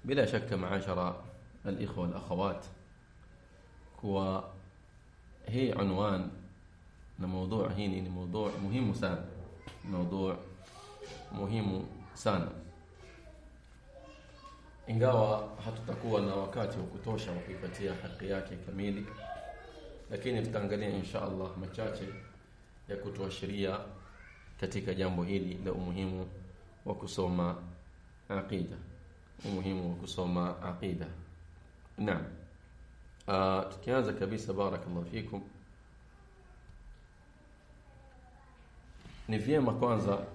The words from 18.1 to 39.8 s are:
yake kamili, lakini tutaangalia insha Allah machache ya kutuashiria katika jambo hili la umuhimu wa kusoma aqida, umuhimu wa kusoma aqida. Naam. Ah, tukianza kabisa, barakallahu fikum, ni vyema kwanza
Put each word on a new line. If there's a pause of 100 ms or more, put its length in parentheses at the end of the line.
yake
kamili, (1040)
lakini
tutaangalia
insha
Allah
machache (800)
ya
kutuashiria (840)
katika
jambo
hili
la
umuhimu (580)
wa
kusoma (720)
aqida, (680)
umuhimu
wa
kusoma
aqida. (920)
Naam. (1040)
Ah,
tukianza
kabisa,
barakallahu
fikum, (3750)
ni
vyema
kwanza (160)